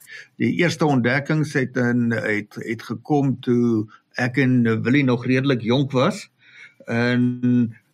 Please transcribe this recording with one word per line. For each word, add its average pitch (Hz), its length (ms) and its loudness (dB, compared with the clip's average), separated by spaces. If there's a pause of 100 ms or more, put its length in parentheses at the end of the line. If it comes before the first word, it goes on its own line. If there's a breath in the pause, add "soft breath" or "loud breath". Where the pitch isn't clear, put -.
(360 loud breath)
Die 120 220 0
eerste 165 280 0
ontdekkings 139 680 0
het 127 240 -2
in, 120 340 0
het, 107 440 -4
het 113 280 -8
gekom 131 580 -2
toe 117 460 0 (280 loud breath)
ek 123 220 -4
en 120 460 2
Willie 135 220 2
nog 123 220 0
redelik 127 360 0
jonk 127 300 0
was. 131 380 0 (560 loud breath)
En, 123 920 0 (160)